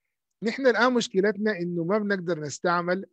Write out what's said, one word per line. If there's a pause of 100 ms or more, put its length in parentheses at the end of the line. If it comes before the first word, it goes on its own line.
(440)
نحن
الآن
مشكلتنا
إنه
ما
بنقدر
نستعمل